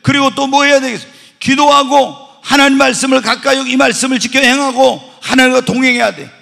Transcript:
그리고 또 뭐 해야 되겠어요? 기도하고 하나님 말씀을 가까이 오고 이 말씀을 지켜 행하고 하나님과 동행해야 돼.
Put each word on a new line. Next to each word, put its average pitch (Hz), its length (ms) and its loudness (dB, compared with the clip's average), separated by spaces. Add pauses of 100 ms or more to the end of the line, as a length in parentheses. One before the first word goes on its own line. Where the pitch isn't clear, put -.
그리고 277 340 0
또 277 120 -2
뭐 277 180 2
해야 285 140 4
되겠어요? 247 300 -6 (300)
기도하고 277 880 0 (140)
하나님 277 360 0
말씀을 262 440 0
가까이 247 360 -2
오고 262 100 -6
이 247 80 -4
말씀을 262 440 0
지켜 240 200 -2
행하고 262 640 0 (200)
하나님과 254 400 2
동행해야 240 540 -2
돼. 143 160 -16 (100)